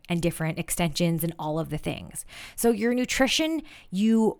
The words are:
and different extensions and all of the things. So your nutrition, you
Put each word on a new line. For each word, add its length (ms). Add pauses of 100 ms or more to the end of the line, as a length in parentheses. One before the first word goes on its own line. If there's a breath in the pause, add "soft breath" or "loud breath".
and 120
different 380
extensions 640
and 160
all 180
of 120
the 80
things. 480 (300 loud breath)
So 160
your 220
nutrition, 680 (280 loud breath)
you 500